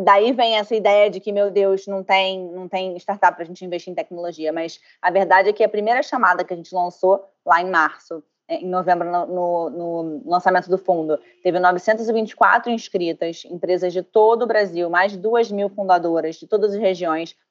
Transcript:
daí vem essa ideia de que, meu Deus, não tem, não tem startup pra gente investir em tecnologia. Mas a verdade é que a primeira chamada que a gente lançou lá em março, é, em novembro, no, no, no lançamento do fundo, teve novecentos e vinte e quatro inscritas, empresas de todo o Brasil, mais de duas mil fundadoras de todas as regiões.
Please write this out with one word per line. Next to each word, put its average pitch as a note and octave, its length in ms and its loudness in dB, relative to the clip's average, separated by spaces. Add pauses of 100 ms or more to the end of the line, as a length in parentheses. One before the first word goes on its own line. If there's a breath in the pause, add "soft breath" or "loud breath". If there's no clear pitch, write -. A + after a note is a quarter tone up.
daí G#3 300 6
vem A3+ 240 2
essa G#3 180 -2
ideia G#3 340 4
de F#3+ 120 -8
que, G#3 100 -8
meu G3+ 180 2
Deus, G3 380 2
não G3 160 -6
tem, F#3+ 480 0
não F3+ 160 -12
tem F#3 300 -6
startup G3 360 0
pra E3+ 120 -12
gente F3+ 180 -16
investir F3 260 -8
em F3+ 60 -10
tecnologia. E3 560 -6
Mas E3 260 -8 (240 soft breath)
a F3+ 80 2
verdade F#3 380 4
é G#3 60 2
que - 100 2
a F#3 60 4
primeira A3 340 0
chamada F3+ 400 0
que F3+ 100 -6
a F3 40 -8
gente E3+ 180 -14
lançou F#3 480 0 (220)
lá F3 160 4
em F#3 80 -4
março, D#3+ 520 -2 (240)
é, E3 100 -6
em F3+ 120 -8
novembro, F3 420 0
no, F3 160 -2
no, F3 440 -4
no E3 600 -8
lançamento F3+ 400 0
do F#3 80 2
fundo, D#3+ 400 -2 (240 soft breath)
teve F3+ 200 0
novecentos G#3+ 480 0
e - 20 0
vinte A3 200 -2
e - 40 -20
quatro - 340 2
inscritas, E3+ 760 -6
empresas F3 480 -4
de F3+ 100 -4
todo A3 380 4
o A#3+ 60 -2
Brasil, F3+ 420 -2
mais F#3 240 2
de F#3+ 40 -12
duas A3 320 0
mil G3+ 200 -4
fundadoras E3+ 680 0
de - 100 -20
todas G#3 280 0
as G3+ 80 -4
regiões. E3+ 520 -2 (180)